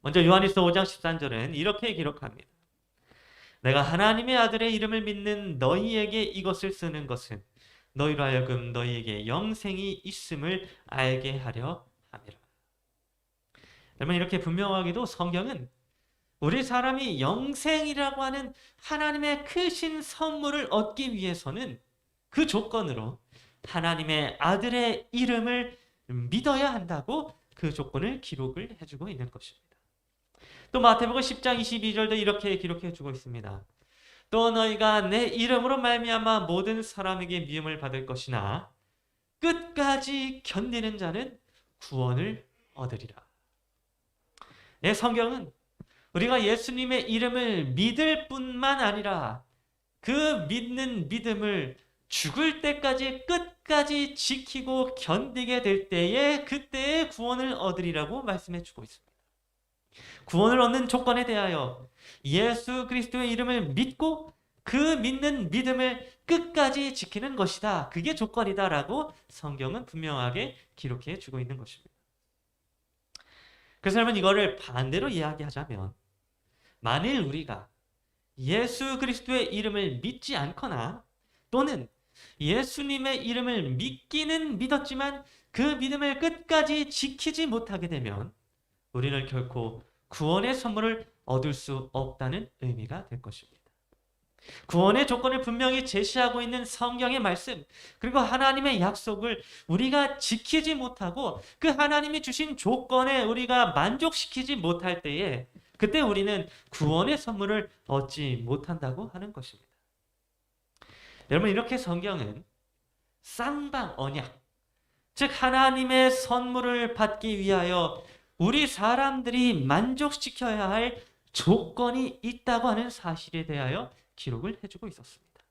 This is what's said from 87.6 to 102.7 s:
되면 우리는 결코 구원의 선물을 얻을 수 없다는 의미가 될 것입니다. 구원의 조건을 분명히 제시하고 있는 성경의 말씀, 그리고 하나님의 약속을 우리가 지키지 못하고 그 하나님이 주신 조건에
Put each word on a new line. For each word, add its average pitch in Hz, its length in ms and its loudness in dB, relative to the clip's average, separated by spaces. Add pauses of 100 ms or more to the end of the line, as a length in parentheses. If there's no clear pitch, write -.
되면 123 480 -4 (580)
우리는 135 340 -2
결코 123 580 -6 (240)
구원의 196 460 0
선물을 226 540 -2 (160)
얻을 131 300 0
수 131 380 -8
없다는 135 580 -6 (100)
의미가 123 460 -6
될 123 160 -12
것입니다. - 340 -16 (1080)
구원의 202 400 6
조건을 254 360 0
분명히 254 420 0
제시하고 240 560 0
있는 240 240 -4
성경의 247 560 -2
말씀, 185 440 -2 (340)
그리고 254 200 2
하나님의 262 600 4
약속을 208 640 -2 (240)
우리가 277 520 2
지키지 311 560 0
못하고 247 680 -4 (180)
그 330 100 4
하나님이 294 540 2
주신 302 340 -4
조건에 254 640 2